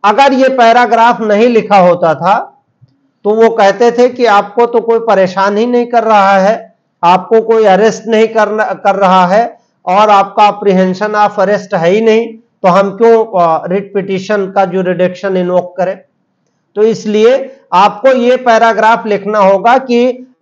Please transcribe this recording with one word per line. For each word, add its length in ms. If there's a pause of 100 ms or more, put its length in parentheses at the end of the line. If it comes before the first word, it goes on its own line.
अगर 300
ये 160
पैराग्राफ 720
नहीं 260
लिखा 300
होता 380
था 480 (600)
तो 60
वो 200
कहते 420
थे 180
कि 160
आपको 400
तो 160
कोई 180
परेशान 580
ही 80
नहीं 200
कर 180
रहा 340
है, 380 (280)
आपको 380
कोई 240
arrest 420
नहीं 200
करना, 360
कर 320
रहा 300
है 340 (260)
और 240
आपका 400
apprehension 680
of 240
arrest 340
है 160
ही 120
नहीं, 320
तो 340
हम 220
क्यों, 500
अ, 280
writ 260
petition 520
का 200
जो 160
reduction 560
invoke 400
करें? 220 (760)
तो 80
इसलिए 760 (140)
आपको 340
ये 300
paragraph 680
लिखना 340
होगा 380
कि 500 (140)